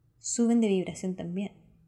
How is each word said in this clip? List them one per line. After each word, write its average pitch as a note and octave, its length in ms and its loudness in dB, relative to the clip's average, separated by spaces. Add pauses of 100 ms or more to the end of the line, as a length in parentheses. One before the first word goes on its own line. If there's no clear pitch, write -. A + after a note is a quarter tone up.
(200)
suben A#3 420 2
de A3 80 4
vibración F#3 480 -2
también. F3+ 340 -6 (360)